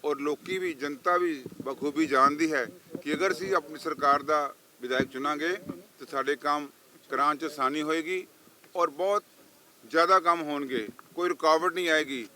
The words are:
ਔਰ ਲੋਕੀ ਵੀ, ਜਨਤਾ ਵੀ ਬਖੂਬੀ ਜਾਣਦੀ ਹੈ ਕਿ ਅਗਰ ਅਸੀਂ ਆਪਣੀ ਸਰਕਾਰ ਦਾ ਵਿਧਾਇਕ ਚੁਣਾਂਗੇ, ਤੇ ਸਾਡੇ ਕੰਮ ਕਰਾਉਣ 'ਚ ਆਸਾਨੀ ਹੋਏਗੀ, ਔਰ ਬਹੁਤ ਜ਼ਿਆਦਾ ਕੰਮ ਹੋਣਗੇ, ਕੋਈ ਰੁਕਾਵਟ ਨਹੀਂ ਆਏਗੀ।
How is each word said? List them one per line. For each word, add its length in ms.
ਔਰ 140
ਲੋਕੀ 380
ਵੀ, 160
ਜਨਤਾ 440
ਵੀ 260
ਬਖੂਬੀ 440
ਜਾਣਦੀ 460
ਹੈ 120
ਕਿ 100
ਅਗਰ 180
ਅਸੀਂ 240
ਆਪਣੀ 240
ਸਰਕਾਰ 440
ਦਾ 180
ਵਿਧਾਇਕ 280
ਚੁਣਾਂਗੇ, 440
ਤੇ 120
ਸਾਡੇ 260
ਕੰਮ 300
ਕਰਾਉਣ 280
'ਚ 60
ਆਸਾਨੀ 380
ਹੋਏਗੀ, 440
ਔਰ 140
ਬਹੁਤ 340
ਜ਼ਿਆਦਾ 360
ਕੰਮ 240
ਹੋਣਗੇ, 440
ਕੋਈ 140
ਰੁਕਾਵਟ 440
ਨਹੀਂ 160
ਆਏਗੀ। 460